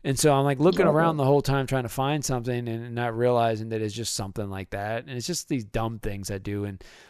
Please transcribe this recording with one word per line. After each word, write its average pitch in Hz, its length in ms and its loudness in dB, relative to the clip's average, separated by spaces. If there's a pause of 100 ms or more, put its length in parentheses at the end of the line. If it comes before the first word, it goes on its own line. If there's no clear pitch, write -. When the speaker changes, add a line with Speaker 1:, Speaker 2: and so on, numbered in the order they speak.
Speaker 1:
And 135 140 0
so 147 160 6
I'm, 135 100 4
like, 139 160 2
looking 180 280 4
Speaker 2:
Okay. 147 100 6
Speaker 1:
around 165 200 4
the 139 60 0
whole 139 200 6
time 135 240 0
trying 131 160 0
to 117 60 -6
find 139 360 -2
something 120 420 -2
and 117 280 -6
not 120 200 -2
realizing 117 540 2
that 110 140 -2
it's 107 100 -2
just 113 220 -6
something 101 340 -6
like 95 220 -10
that. 107 340 -6
And 131 100 -10
it's 120 120 -6
just - 220 -6
these 127 160 -2
dumb 113 340 -2
things 101 320 -6
I 98 80 -4
do. 101 260 -4
And 101 180 -8 (260)